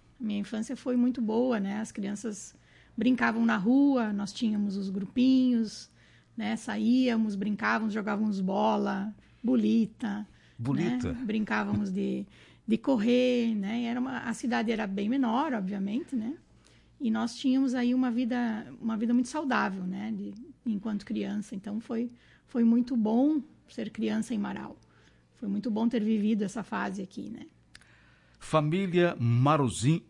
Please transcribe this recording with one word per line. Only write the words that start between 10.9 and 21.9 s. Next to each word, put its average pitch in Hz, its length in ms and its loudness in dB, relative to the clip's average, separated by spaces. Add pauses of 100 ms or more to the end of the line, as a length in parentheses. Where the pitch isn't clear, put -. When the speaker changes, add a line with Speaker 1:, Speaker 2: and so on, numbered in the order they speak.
Speaker 1:
né? 254 100 -8
Brincávamos 208 640 -2
de, 196 360 -4 (420)
de 220 80 2
correr, 240 800 2
né? 208 260 -4
E 240 60 -2
era 240 120 -2
uma, 254 200 -4
a 233 160 -6
cidade 233 360 -2
era 220 160 -2
bem 202 220 -4
menor, 262 460 0
obviamente, 202 600 -4
né? 233 220 -4 (640)
E 240 100 0
nós 226 240 -2
tínhamos 262 380 2
aí 247 220 2
uma 254 160 2
vida, 233 680 -2
uma 226 160 -4
vida 233 200 2
muito 247 160 2
saudável, 208 540 -2
né? 196 300 -6
De, 202 200 -8 (320)
enquanto 208 400 -4
criança. 208 480 -4
Então, 202 260 -8
foi, 240 300 -4 (360)